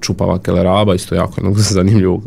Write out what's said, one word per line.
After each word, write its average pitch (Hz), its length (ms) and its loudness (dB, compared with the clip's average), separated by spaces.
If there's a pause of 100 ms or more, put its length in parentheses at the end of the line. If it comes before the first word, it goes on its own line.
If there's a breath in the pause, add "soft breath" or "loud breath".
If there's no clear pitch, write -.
Čupava 92 380 -2
Keleraba, 92 560 0
isto - 200 -6
jako 90 220 -2
jednog 101 280 0
<laughs> 104 80 -2
zanimljivog 95 540 2